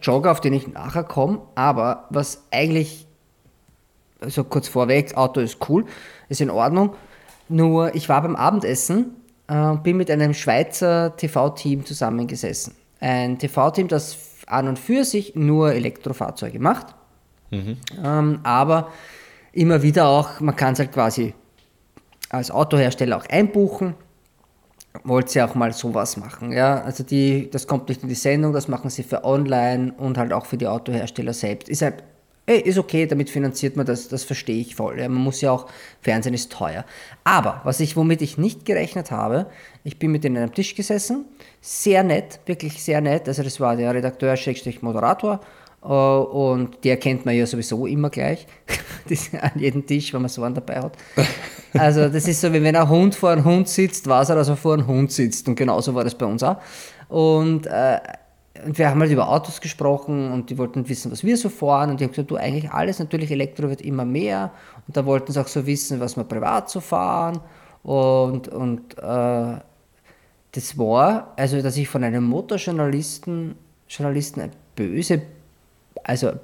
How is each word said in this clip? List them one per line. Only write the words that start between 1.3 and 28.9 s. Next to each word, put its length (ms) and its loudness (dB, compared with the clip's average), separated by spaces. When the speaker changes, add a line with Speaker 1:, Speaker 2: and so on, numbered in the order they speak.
Speaker 1:
aber 560 0
was 400 -4
eigentlich, 560 0
also 240 -4
kurz 240 -4
vorweg, 480 2
Auto 240 2
ist 180 -4
cool, 160 2
ist 120 -4
in 100 0
Ordnung, 440 2
nur 460 4
ich 140 -6
war 140 4
beim 140 -2
Abendessen, 800 0
äh, 280 2
bin 200 2
mit 140 0
einem 240 2
Schweizer 840 0
T-V-Team 680 0
zusammengesessen. 920 -4
Ein 380 -2
T-V-Team, 500 0
das 280 -2
an 220 0
und 100 -2
für 260 0
sich 300 -4
nur 400 4
Elektrofahrzeuge 840 -6
macht, 340 0
Speaker 2:
Mhm. 260 -6
Speaker 1:
ähm, 400 2
aber 480 2
immer 300 4
wieder 260 6
auch, 320 2
man 160 0
kann's 240 2
halt 120 -2
quasi 420 0
als 200 -4
Autohersteller 680 2
auch 100 -14
einbuchen. 640 2
Wollt 320 2
ihr 80 6
auch 100 -2
mal 180 0
sowas 440 -4
machen, 360 -10
ja? 300 2
Also 220 -6
die, 460 2
das 160 -6
kommt 220 -2
nicht 140 -6
in 60 -6
die 60 -4
Sendung, 400 2
das 120 -2
machen 240 -4